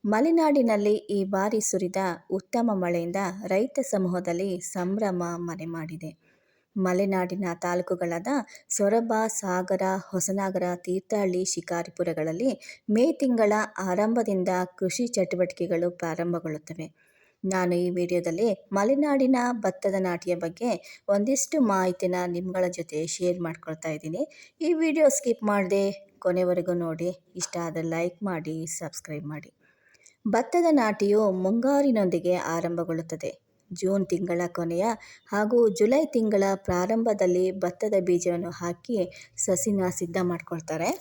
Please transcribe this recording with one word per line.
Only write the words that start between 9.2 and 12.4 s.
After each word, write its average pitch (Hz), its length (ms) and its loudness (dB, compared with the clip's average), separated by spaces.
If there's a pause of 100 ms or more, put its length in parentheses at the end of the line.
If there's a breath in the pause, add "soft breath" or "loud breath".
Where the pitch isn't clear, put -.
ಸಾಗರ, 185 420 -2 (300)
ಹೊಸನಗರ, 190 560 -2 (180)
ತೀರ್ಥಹಳ್ಳಿ, 185 580 -2 (120)
ಶಿಕಾರಿಪುರಗಳಲ್ಲಿ 170 1000 -2 (420 loud breath)